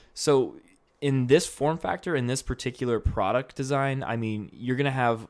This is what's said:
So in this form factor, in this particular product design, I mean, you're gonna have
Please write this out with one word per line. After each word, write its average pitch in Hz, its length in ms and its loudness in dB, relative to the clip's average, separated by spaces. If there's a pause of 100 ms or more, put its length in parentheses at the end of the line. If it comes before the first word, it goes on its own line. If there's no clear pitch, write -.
(140)
So 127 420 2 (460)
in 135 260 2
this 156 200 6
form 156 300 -2
factor, 180 380 -4
in 123 120 -2
this 131 140 -2
particular 123 580 -2
product 110 560 0
design, 135 480 -2
I 113 140 -4
mean, 107 360 -4
you're 123 220 -4
gonna 139 160 2
have 120 380 0